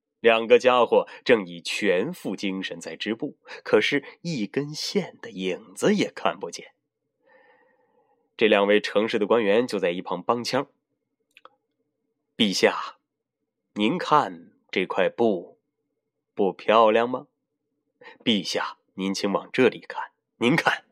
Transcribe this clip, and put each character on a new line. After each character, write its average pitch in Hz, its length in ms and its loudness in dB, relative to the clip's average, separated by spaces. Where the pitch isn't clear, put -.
两 113 280 2
个 120 120 8
家 123 280 4
伙 101 200 2
正 107 220 4
以 85 140 -14
全 98 500 -2
副 - 240 -8
精 95 280 -6
神 85 180 -10
在 82 160 -12
织 104 180 -6
布， - 220 -10
可 - 160 2
是 135 240 0
一 160 240 -4
根 147 280 -6
线 - 460 -6
的 - 100 -14
影 92 440 -8
子 196 200 0
也 143 160 -2
看 - 300 -4
不 85 100 -10
见。 - 220 -18
这 110 100 4
两 101 180 4
位 104 140 4
诚 104 260 0
实 113 120 -2
的 104 80 0
官 110 180 2
员 110 220 2
就 107 120 -6
在 90 120 0
一 90 100 -6
旁 92 220 -8
帮 120 200 -2
腔 131 260 -4
，“陛 104 160 0
下， - 440 0
您 107 220 0
看 101 540 -2
这 92 140 -2
块 90 240 0
布 107 520 -2
不 95 180 0
漂 110 380 4
亮 113 180 2
吗？ 127 200 -8
陛 104 180 0
下， - 360 -6
您 98 200 -4
请 101 160 -4
往 90 220 -4
这 127 160 4
里 - 120 -2
看， - 300 -12
您 120 180 2
看 - 360 -2